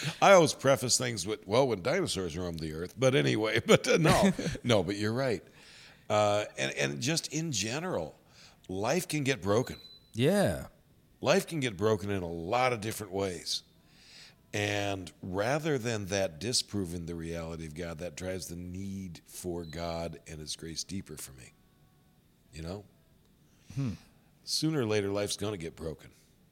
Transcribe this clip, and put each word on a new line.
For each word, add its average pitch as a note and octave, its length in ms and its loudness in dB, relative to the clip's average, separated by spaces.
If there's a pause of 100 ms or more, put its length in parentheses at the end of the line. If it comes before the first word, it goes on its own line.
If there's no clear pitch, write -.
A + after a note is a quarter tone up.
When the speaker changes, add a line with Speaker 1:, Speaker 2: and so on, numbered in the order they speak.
(220)
Speaker 1:
I F3+ 120 10
always E3+ 200 8
preface B2+ 440 2
things A#2 280 -2
with, G#2+ 220 -4
"Well, A#2+ 220 4
when G2+ 120 0
dinosaurs F#2+ 560 -2
roamed F2 220 -4
the D#2 140 -6
earth." E2+ 240 -8
But B2+ 180 4
anyway, A#2 480 2
<laughs> - 20 -6
but, G3+ 220 6
uh, - 100 6
no. F3+ 360 6 (140)
Speaker 2:
<laughs> C#3+ 180 -6
Speaker 1:
No, A2 180 6
but G2+ 140 -2
you're G#2 160 -2
right. B2 300 -2 (680)
Uh, G#2 340 4 (140)
and, C3+ 160 -2
and C#3 280 -2
just D3+ 320 -2
in D#3+ 200 -4
general, A2 600 -4 (520)
life A#2 400 -2
can D3+ 160 -2
get B2+ 180 0
broken. G2+ 360 2 (360)
Speaker 2:
Yeah. C3 520 2 (560)
Speaker 1:
Life E3+ 260 2
can E3 140 -4
get A#2 160 -2
broken G2+ 320 0
in G2 120 -2
a F2 100 -6
lot A2+ 420 0
of A2 80 -4
different G#2 320 -8
ways. F#2+ 500 -4 (880)
And G2+ 580 -2 (100)
rather C3+ 560 0
than A2 300 -2
that F#2 320 0
disproving F2+ 680 -2
the E2+ 100 -6
reality E2 500 -6
of D2+ 100 -12
God, E2+ 240 -8
that E2 160 -10
drives F#2 320 -6
the F2 80 -10
need F#2 720 -10
for F2 380 -6
God E2 600 -6
and D#2 120 -12
His D2+ 160 -10
grace D#2+ 280 -10
deeper F2+ 340 -10
for C2+ 160 -14
me. B1 200 -20 (1000)
You D2+ 100 -12
know? F#2+ 200 -8 (920)
Speaker 2:
Hmm. C3+ 140 -2 (560)
Speaker 1:
Sooner D#3 360 0
or A#2 40 2
later, G#2+ 240 2
life's G2+ 280 0
gonna G#2 200 -4
get D#2+ 180 -8
broken. D#2 340 -10 (420)